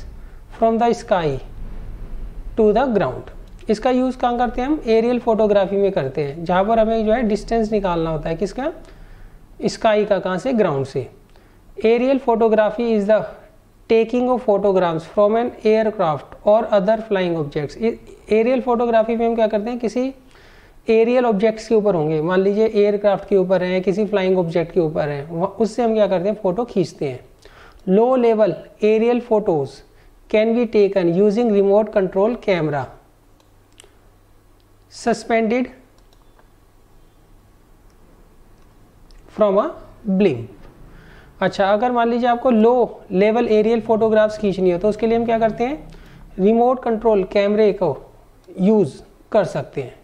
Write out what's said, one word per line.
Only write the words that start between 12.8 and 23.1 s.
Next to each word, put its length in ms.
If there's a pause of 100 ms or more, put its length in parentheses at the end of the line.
is 100
the 120 (720)
taking 360
of 120 (100)
photographs 520 (160)
from 180
an 140 (160)
aircraft 840
or 140 (100)
other 260
flying 380
objects।" 400
ए-, 220 (320)
aerial 300
photography 560
में 100
हम 80
क्या 120
करते 240
हैं, 80
किसी 360 (760)
aerial 360
objects 420
के 60
ऊपर 200
होंगे, 260
मान 200
लीजिए 340
aircraft 540